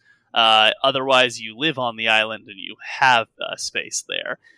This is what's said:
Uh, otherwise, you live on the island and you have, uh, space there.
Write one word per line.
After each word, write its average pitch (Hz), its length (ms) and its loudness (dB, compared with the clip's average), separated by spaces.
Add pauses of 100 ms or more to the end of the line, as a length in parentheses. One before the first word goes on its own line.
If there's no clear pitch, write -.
(340)
Uh, 110 380 4 (100)
otherwise, 131 580 2
you 110 160 -14
live 143 220 -4
on 120 180 -4
the 110 120 -2
island 110 400 0
and 98 100 -18
you - 180 -14 (220)
have, 123 300 4 (120)
uh, - 160 -10
space - 520 -8
there. - 300 -8 (200)